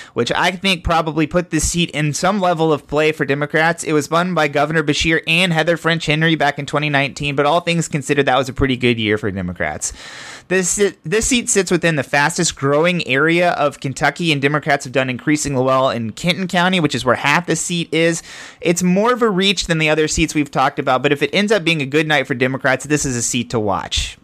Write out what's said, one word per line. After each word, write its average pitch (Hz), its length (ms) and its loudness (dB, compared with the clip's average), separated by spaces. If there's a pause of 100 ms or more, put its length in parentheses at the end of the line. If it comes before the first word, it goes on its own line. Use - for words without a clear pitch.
(140)
which 120 180 -2
I 170 200 0
think 185 300 -2
probably 160 440 0
put 175 240 -2
this 156 200 -2
seat 170 200 0
in 147 240 -2
some 196 260 0
level 160 320 2
of 139 160 -2
play 156 240 2
for 151 140 -4
Democrats. 156 580 0
It - 80 -2
was 147 180 0
won 175 220 0
by 151 160 2
Governor 151 340 0
Beshear 151 440 0
and 170 260 2
Heather 160 240 2
French 165 300 -2
Henry 160 300 2
back 143 220 0
in 143 60 -8
twenty 151 240 -2
nineteen, 143 480 -2
but 143 80 2
all 160 160 2
things 170 260 -2
considered, 143 380 0
that 135 140 2
was 135 100 0
a 127 60 -10
pretty 131 240 0
good 123 200 2
year 107 200 2
for 107 120 -4
Democrats. 90 600 -6 (560)
This 180 220 0
si-, 202 240 0 (100)
this 202 220 -2
seat 240 240 0
sits - 200 0
within 165 260 2
the 131 60 2
fastest 147 540 0
growing 156 500 2
area 165 460 2
of 139 280 -2
Kentucky, 147 520 0
and 143 80 0
Democrats 143 440 0
have 127 80 -10
done 131 180 0
increasingly 143 520 0
well 131 280 2
in 113 220 -4
Kenton 175 360 -4
County, 180 320 2
which 151 140 -2
is 120 100 -6
where 120 100 2
half 147 320 0
the 160 100 0
seat 170 360 -4
is. 165 300 2 (400)
It's 175 200 0
more 190 300 4
of 240 80 -2
a 233 80 4
reach 196 380 0
than 165 120 0
the 156 120 2
other 156 180 2
seats 156 260 -2
we've 143 160 0
talked 139 280 0
about, 131 240 0
but 151 100 2
if 139 100 0
it 139 120 2
ends 202 180 2
up 202 100 2
being 160 200 0
a 131 40 -4
good 156 220 0
night 143 180 2
for 139 80 -4
Democrats, 131 520 0
this 147 180 0
is 131 120 -2
a 117 60 -2
seat 120 280 -4
to 120 100 -2
watch. - 640 -4